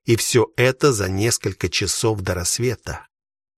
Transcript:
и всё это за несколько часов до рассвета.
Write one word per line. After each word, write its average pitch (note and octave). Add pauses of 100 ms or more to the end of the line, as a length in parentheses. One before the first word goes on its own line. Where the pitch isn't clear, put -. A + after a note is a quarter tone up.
и A#2
всё -
это C3
за G2+
несколько G2
часов G#2
до F#2+
рассвета. F#2 (500)